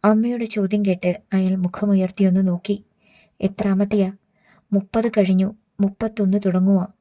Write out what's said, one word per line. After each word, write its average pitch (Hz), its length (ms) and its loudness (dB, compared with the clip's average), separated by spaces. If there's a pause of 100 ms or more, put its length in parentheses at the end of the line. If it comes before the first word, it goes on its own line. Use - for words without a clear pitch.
അമ്മയുടെ 226 420 2
ചോദ്യം 208 400 -2
കേട്ട് 185 260 0 (220)
അയാൾ 190 220 2
മുഖമുയർത്തിയൊന്ന് 190 920 0
നോക്കി. 180 300 -4 (640)
"എത്രാമത്തെയാ?" 196 680 0 (640)
"മുപ്പത് 220 360 -2
കഴിഞ്ഞു. 190 420 2 (320)
മുപ്പത്തൊന്ന് 202 560 -2
തുടങ്ങുവാ." 185 480 2 (160)